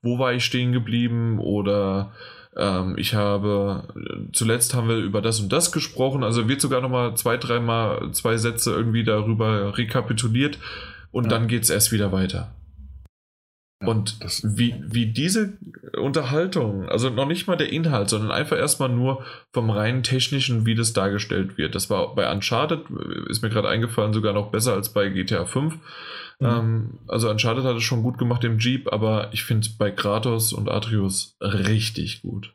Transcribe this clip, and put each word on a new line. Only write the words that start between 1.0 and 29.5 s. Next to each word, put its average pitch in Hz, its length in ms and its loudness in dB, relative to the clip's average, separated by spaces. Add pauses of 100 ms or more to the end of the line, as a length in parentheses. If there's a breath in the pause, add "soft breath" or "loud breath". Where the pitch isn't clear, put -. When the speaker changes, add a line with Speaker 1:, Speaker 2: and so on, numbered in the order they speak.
Speaker 1:
oder, 101 720 0 (440 loud breath)
ähm, 92 420 0
„Ich - 180 0
habe, 101 720 0 (460)
zuletzt 117 420 2
haben 113 140 2
wir 113 80 4
über 101 240 0
das 110 180 0
und 98 120 -2
das 165 200 2
gesprochen“, 135 520 0
also 113 240 2
wird 139 140 0
sogar 127 200 2
noch 131 80 -2
mal 120 260 0
zwei, 120 220 0
dreimal 117 760 0
zwei 117 260 0
Sätze 113 380 0
irgendwie 113 280 2
darüber 107 760 2
rekapituliert 123 840 0 (520 loud breath)
und 123 140 0
Speaker 2:
Ja. 107 60 0
Speaker 1:
dann 117 160 2
geht's 113 240 2
erst 104 200 2
wieder 101 200 2
weiter. 92 420 -2 (1300)
Speaker 2:
Ja, - 60 -2
Speaker 1:
Und 110 340 0
Speaker 2:
das - 220 -6
Speaker 1:
wie, 120 320 2 (100)
wie 113 200 0
diese 185 520 0 (400)
Unterhaltung, 139 920 0
also 120 200 2
noch 131 180 0
nicht 175 200 -2
mal 190 80 2
der - 160 0
Inhalt, 139 380 2
sondern 107 200 0
einfach 151 280 0
erstmal 139 320 0
nur 123 340 0 (300 loud breath)
vom 113 160 0
rein 110 340 0
technischen, 127 640 2
wie 113 100 4
das 113 160 2
dargestellt 98 680 0
wird. - 180 -2
Das - 140 -2
war - 240 0
bei 98 160 2
Uncharted, 135 600 -2 (400)
ist 110 120 -2
mir 110 80 -2
gerade 107 200 0
eingefallen, 113 420 0
sogar 107 220 2
noch 101 180 -2
besser 110 220 2
als 101 180 -2
bei 101 160 2
G 92 160 -2
T 101 140 -2
A 85 80 -2
fünf. 151 300 -2 (680 loud breath)
Speaker 2:
Mhm. 131 80 2
Speaker 1:
Ähm, 113 580 0
also 113 220 0
Uncharted 113 340 0
hat 123 140 0
es 113 60 -2
schon 113 200 0
gut 123 140 0
gemacht 120 260 2
im 113 160 2
Jeep, 123 320 0
aber 107 400 0
ich - 140 -4
find 110 320 0